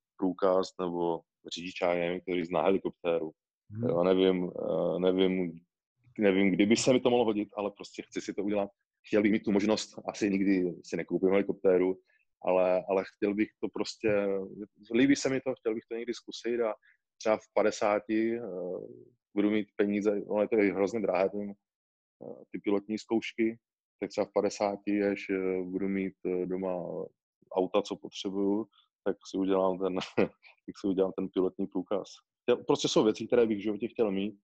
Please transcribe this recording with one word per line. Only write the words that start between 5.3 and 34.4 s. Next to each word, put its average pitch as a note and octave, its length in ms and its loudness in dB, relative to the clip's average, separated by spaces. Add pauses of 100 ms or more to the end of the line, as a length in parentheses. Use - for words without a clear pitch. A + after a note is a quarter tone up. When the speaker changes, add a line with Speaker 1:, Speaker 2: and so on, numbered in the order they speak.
Speaker 1:
nevím, G2 320 4
kdy F#2 160 4
by A2+ 100 4
se - 160 4
mi B2+ 80 4
to B2+ 100 2
mohlo A#2+ 140 4
hodit, G#2 320 0
ale G2+ 140 -2
prostě - 320 -14
chci - 180 -10
si G2+ 140 -8
to F#2+ 100 -4
udělat. G2+ 260 -2 (360)
Chtěl G#2 160 4
bych G#2 100 4
mít A2 120 0
tu A2+ 80 0
možnost, G2+ 420 0 (140)
asi G#2 220 0
nikdy F#2+ 440 2 (100)
si - 120 -8
nekoupím F2 340 0
helikoptéru, F#2 640 2 (480)
ale, F2+ 440 2
ale F#2+ 160 0 (100)
chtěl G#2 200 -2
bych G#2+ 140 0 (120)
to G#2+ 80 -6
prostě, G#2 580 -2 (680)
líbí C#3 220 4
se C3+ 120 -2
mi C3 120 -2
to, C3 140 -4
chtěl A2+ 200 -4
bych A2+ 140 -6
to A2+ 80 -8
někdy A#2 180 -6
zkusit A#2 460 -6
a G#2+ 140 0 (440)
třeba A2 180 2
v - 180 -14
padesáti, A2 840 2
eh, A#2 40 -8 (960)
budu G#2 160 2
mít G#2+ 260 0
peníze, G2+ 500 0
ono G#2 160 0
je G2+ 60 2
to A2+ 100 2
i G2+ 120 4
hrozně G2 300 0
drahé, F#2 300 2
ten, G#2 200 -6
eh, - 1000 -20
ty - 80 -8
pilotní G2+ 400 -2
zkoušky, A2+ 600 -2 (420)
tak G2 100 -4
třeba G#2 140 -2
v - 100 -6
padesáti, G2+ 680 0
až, G2+ 260 -2
eh, F#2 320 -2
budu F#2+ 260 -4
mít, F#2+ 260 -4 (120)
eh, F2+ 200 -2
doma F#2 280 -4 (800)
auta, F#2+ 300 2
co G2 140 -8
potřebuju, G2+ 680 -4 (380)
tak F#2+ 120 -2 (140)
si - 60 -8
udělám F#2+ 420 2
ten, F#2 180 -2
<laughs> F#2 400 -2 (300)
tak - 140 -12
si - 60 -4
udělám F#2+ 260 2
ten F#2+ 160 -6
pilotní F#2 380 -2
průkaz. F#2 420 -6 (340)
Chtěl, A#2+ 140 2
prostě D3 320 0
jsou D3+ 160 2
věci, A2 220 0
které A#2 200 4
bych A2 120 -2
v G2 40 -8
životě G#2+ 260 -4
chtěl A2 220 0
mít, G2 340 -4